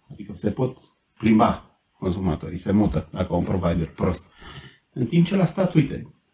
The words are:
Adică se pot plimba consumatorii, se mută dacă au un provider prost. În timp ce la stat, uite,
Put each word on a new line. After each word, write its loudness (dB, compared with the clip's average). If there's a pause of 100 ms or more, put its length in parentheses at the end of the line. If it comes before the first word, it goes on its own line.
(120)
Adică -16
se -4
pot -4 (400)
plimba 2 (200)
consumatorii, -2
se -4
mută 2
dacă -4
au 2
un 0
provider 0
prost. -2 (680)
În -2
timp 4
ce -2
la 4
stat, -2
uite, 0 (200)